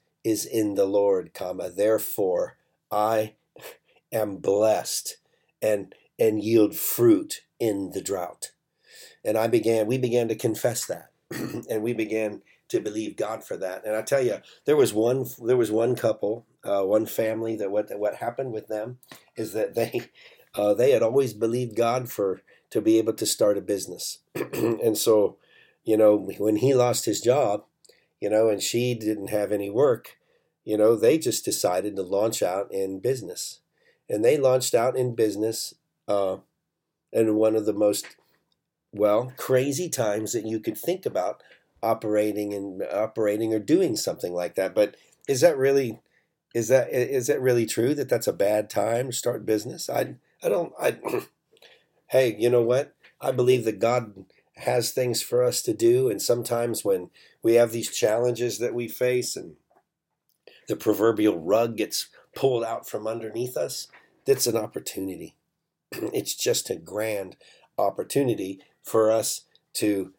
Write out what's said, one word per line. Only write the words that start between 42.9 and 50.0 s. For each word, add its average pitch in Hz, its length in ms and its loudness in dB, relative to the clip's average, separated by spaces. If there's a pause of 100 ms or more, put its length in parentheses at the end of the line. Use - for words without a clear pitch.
operating 110 640 -2
or 110 40 2
doing 143 380 2
something 87 360 -6
like 87 220 -4
that. 95 200 -2
But 104 220 2 (320)
is 131 120 0
that 156 160 6
really, 135 440 2 (540)
is 113 140 -2
that, 127 200 4
i-, - 20 -10
is 123 380 -2
that 135 120 2
really 123 260 2
true 120 280 0
that 143 140 -4
that's 117 180 0
a 98 60 0
bad 104 360 0
time 117 380 -2
to 127 60 -8
start 110 340 -4
business? 107 420 -4
I, 127 280 -4 (260)